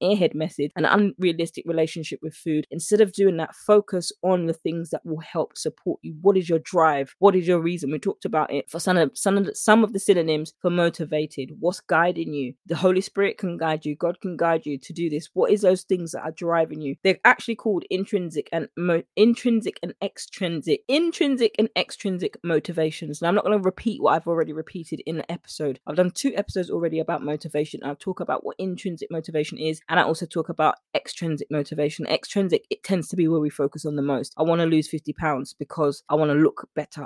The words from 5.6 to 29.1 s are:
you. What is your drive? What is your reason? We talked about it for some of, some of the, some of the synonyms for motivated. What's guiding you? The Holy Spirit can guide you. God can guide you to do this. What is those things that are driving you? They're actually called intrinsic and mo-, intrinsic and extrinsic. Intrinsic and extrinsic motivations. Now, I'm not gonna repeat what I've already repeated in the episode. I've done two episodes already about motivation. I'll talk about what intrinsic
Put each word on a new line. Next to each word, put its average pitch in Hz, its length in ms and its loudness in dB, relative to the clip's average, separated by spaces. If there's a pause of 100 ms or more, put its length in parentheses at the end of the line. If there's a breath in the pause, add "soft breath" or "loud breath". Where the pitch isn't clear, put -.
you. 160 160 -12
What 190 160 6
is 175 140 0
your 165 100 4
drive? 151 600 2
What 185 180 6
is 170 100 0
your 175 140 4
reason? 165 280 -2
We 151 100 -2
talked - 260 -4
about 151 260 0
it - 180 -4
for 165 120 -6
some 180 160 2
of, 151 160 4
some 196 240 2
of 202 80 2
the, - 100 -4
some 226 260 6
of 214 120 2
the 196 60 -4
synonyms 160 600 2
for 180 100 0
motivated. 156 880 -2
What's 180 220 -2
guiding 165 540 0
you? 135 220 -4 (100)
The - 100 -4
Holy 185 240 4
Spirit - 380 -2
can 175 200 -6
guide 156 280 -2
you. 151 100 -4
God 175 240 -4
can 180 160 -6
guide 165 300 0
you 143 120 -4
to - 140 -16
do 165 180 -4
this. 151 240 -6
What 185 180 2
is 202 100 4
those 185 220 4
things 175 280 -2
that - 120 -8
are 160 80 -6
driving 165 500 -2
you? 143 200 -6
They're - 220 2
actually 233 320 4
called 202 340 -2
intrinsic 180 600 -2
and 165 240 -4
mo-, 170 280 0 (120)
intrinsic 226 680 2
and 175 120 -8 (100)
extrinsic. 165 800 -4 (320)
Intrinsic 262 460 0
and 220 180 2
extrinsic 185 640 -4
motivations. 160 800 -2
Now, 170 60 0
I'm 185 80 4
not - 80 2
gonna 208 160 2
repeat 185 420 -2
what 139 140 6
I've 160 100 -2
already 165 260 0
repeated 160 540 -10
in 160 120 -6
the - 140 -8
episode. 151 540 -6
I've 151 100 -8
done 180 140 4
two 269 260 -2
episodes 185 360 -4
already 165 260 -2
about 160 240 -4
motivation. 151 640 -4
I'll 143 120 -6
talk - 240 -8
about - 240 -4
what - 140 -8
intrinsic 185 540 -6